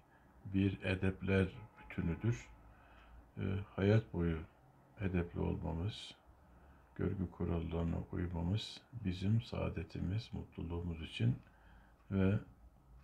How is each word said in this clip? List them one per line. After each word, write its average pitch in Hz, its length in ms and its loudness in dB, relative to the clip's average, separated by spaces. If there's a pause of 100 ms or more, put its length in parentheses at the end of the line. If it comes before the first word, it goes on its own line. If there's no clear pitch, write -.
(440)
bir 98 380 2
edepler 95 680 4 (300)
bütünüdür. 87 720 -2 (880)
E, 104 60 -4 (340)
hayat 104 360 6
boyu 85 260 0 (640)
edepli 90 400 -2
olmamız, 85 720 -4 (880)
görgü 92 300 -2
kurallarına 85 680 -2 (140)
uymamız 87 680 -2 (120)
bizim 98 500 0
saadetimiz, 87 880 -4
mutluluğumuz 85 680 -6
için 117 340 2 (720)
ve 98 280 4 (640)